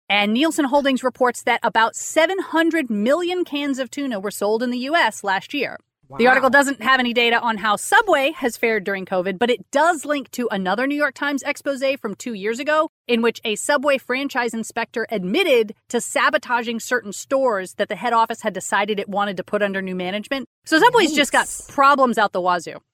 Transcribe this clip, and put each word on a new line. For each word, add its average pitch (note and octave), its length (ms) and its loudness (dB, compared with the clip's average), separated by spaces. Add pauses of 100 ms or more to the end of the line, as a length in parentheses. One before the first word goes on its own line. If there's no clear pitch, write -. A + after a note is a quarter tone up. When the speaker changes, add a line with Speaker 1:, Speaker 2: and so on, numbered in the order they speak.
Speaker 1:
And G#3 240 2
Nielsen D#4 320 0
Holdings C4+ 380 2
reports B3+ 400 -2
that A#3+ 180 0
about A3+ 340 2
seven E4 440 0
hundred D#4+ 500 0
million E4 560 0
cans C#4+ 320 -4
of B3+ 140 -8
tuna C4 280 -6
were G3 120 -6
sold G#3+ 320 -2
in B3 80 -2
the B3 60 -4 (120)
U D#4 60 0
S C4+ 280 0
last G3 300 -2
year. C#4 240 -6 (420)
The A#3 60 4
Speaker 2:
Wow. B3 40 8
Speaker 1:
article C4 220 4
doesn't C4+ 320 4
have C4 160 4
any A#3+ 140 -2
data A#3 280 2
on A3+ 160 -2
how G#3 200 0
Subway F4+ 560 2
has B3+ 240 -4
fared A3 260 0
during F#3+ 240 -6
covid, F#3 320 -2
but A#3+ 100 2
it A#3+ 220 -2
does D#4 340 2
link C#4+ 280 -4
to A#3+ 180 -4
another G3 340 -2
New C#4 80 -2
York D4 220 -2
Times C#4+ 260 -4
expose C#4 400 -6 (180)
from G#3 140 -8
two A#3 220 -10
years G#3 240 -4
ago D4+ 300 0 (180)
in A#3 160 2
which A3+ 200 -2
a A3 120 -4
Subway C#4+ 420 0
franchise B3+ 560 -4
inspector A3+ 560 -6
admitted A3+ 640 0 (160)
to A#3+ 100 -2
sabotaging A#3+ 800 -2
certain G#3+ 320 -4
stores A#3 680 -2
that G#3 100 -2
the G#3 60 -6
head A#3+ 180 -2
office A3+ 280 0
had A3 120 -4
decided G3+ 460 -2
it G3+ 100 -6
wanted G3+ 280 -2
to F#3 60 -6
put G#3 200 -2
under G3 180 -2
new F#3 140 -6
management. G3+ 520 -6 (160)
So D#4+ 160 2
Subway's F#4 360 4
just C#4+ 160 2
got A#3+ 160 2
Speaker 2:
Yikes. - 220 -14
Speaker 1:
problems C4+ 500 4
out G3+ 140 2
the F#3+ 80 -2
wazoo. F3 360 -2 (160)